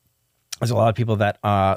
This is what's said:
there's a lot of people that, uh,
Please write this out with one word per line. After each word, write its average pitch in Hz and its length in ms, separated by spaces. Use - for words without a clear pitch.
there's 117 120
a 117 60
lot 110 140
of 107 40
people 113 220
that, 104 260
uh, 98 340